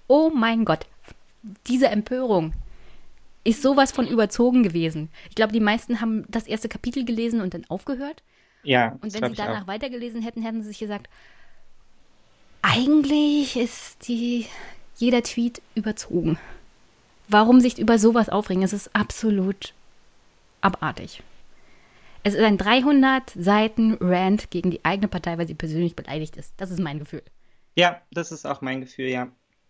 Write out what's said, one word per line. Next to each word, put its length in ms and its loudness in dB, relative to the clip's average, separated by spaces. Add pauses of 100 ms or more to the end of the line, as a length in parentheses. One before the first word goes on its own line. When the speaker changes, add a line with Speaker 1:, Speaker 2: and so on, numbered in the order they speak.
Speaker 1:
oh 260 6
mein 320 2
Gott, 200 0 (800)
diese 200 4
Empörung 640 0 (920)
ist 180 2
sowas 300 4
von 160 -2
überzogen 560 2
gewesen. 460 -2 (200)
Ich 60 -18
glaub, 160 2
die 80 0
meisten 420 0
haben 280 -2
das 180 -6
erste 220 -6
Kapitel 360 -6
gelesen 360 -2
und 120 -4
dann 160 -10
aufgehört. 540 -8 (400)
Speaker 2:
Ja, 300 2
Speaker 1:
Und 120 -14
Speaker 2:
das 80 -10
Speaker 1:
wenn 60 -8
Speaker 2:
glaub 100 -2
Speaker 1:
sie 60 -12
Speaker 2:
ich 60 -8
auch. 40 -6
Speaker 1:
danach 220 -6
weitergelesen 540 -10
hätten, 200 -8
hätten 220 -6
sie 60 -14
sich 100 -16
gesagt, 300 -10 (1500)
eigentlich 960 2
ist 500 -6
die, 400 -2 (480)
jeder 260 2
Tweet 400 -4 (140)
überzogen. 640 -2 (880)
Warum 320 8
sich 180 4
über 220 4
sowas 300 6
aufregen? 340 0
Es 100 0
ist 220 -6
absolut 800 -2 (880)
abartig. 600 -4 (1040)
Es 100 0
ist 100 2
ein 140 4
dreihundert 800 2
Seiten 640 2
Rant 480 0
gegen 220 -2
die 120 -6
eigene 240 0
Partei, 300 -6
weil 80 -2
sie 80 -10
persönlich 420 -4
beleidigt 420 -10
ist. 200 -14
Das 140 -10
ist 80 -8
mein 180 -4
Gefühl. 240 -12 (540)
Speaker 2:
Ja, 340 4
das 220 -6
ist 160 -12
auch 140 -6
mein 200 -6
Gefühl, 280 -8
ja. 180 -4 (420)